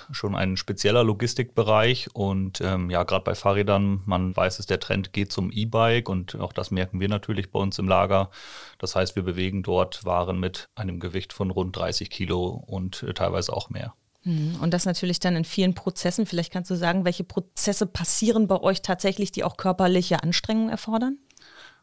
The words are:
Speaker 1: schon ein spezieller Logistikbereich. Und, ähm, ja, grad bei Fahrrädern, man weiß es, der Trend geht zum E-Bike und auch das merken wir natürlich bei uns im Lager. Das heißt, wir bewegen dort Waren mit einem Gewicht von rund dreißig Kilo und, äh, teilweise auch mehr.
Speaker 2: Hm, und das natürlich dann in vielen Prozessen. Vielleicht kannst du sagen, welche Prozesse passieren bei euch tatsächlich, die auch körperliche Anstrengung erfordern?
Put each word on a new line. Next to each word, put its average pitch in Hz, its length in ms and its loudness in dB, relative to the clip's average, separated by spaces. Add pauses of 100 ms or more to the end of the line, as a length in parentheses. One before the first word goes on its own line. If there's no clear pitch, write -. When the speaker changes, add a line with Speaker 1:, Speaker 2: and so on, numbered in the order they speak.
Speaker 1:
schon 101 260 -4
ein 95 220 0
spezieller 104 460 2
Logistikbereich. 113 1120 2
Und, 95 460 0
ähm, 92 280 0
ja, 87 140 2
grad 95 220 -2
bei 90 100 0
Fahrrädern, 98 720 2
man 92 280 0
weiß 90 220 2
es, - 80 -10
der 92 140 0
Trend 98 340 -4
geht 101 180 -2
zum 92 200 -2
E-Bike 113 580 2
und 92 300 -4
auch 98 120 -6
das - 200 -6
merken 92 280 -2
wir 98 100 0
natürlich 101 420 -4
bei 110 80 0
uns 101 180 0
im 95 100 -2
Lager. 95 440 4 (480)
Das - 160 -4
heißt, 92 200 0
wir 98 60 0
bewegen 92 400 -2
dort 90 420 0
Waren 90 360 0
mit 92 340 -4
einem 92 260 -6
Gewicht 90 320 -6
von 92 200 -2
rund 92 260 -2
dreißig 85 320 -4
Kilo 90 560 -4
und, 92 380 -6
äh, - 100 -4
teilweise 90 420 -2
auch - 140 -6
mehr. - 240 -10 (300)
Speaker 2:
Hm, 165 360 -2
und 170 140 0
das 175 120 2
natürlich 180 340 -2
dann 180 160 2
in 160 100 0
vielen 185 300 2
Prozessen. - 500 -2
Vielleicht 170 260 -4
kannst 180 200 -4
du 180 40 0
sagen, 175 300 2
welche 180 180 0
Prozesse - 640 0
passieren 214 640 2
bei 190 120 2
euch 190 220 2
tatsächlich, 190 500 0
die - 120 -4
auch - 140 -4
körperliche 180 680 2
Anstrengung 220 460 0
erfordern? 226 500 0 (640)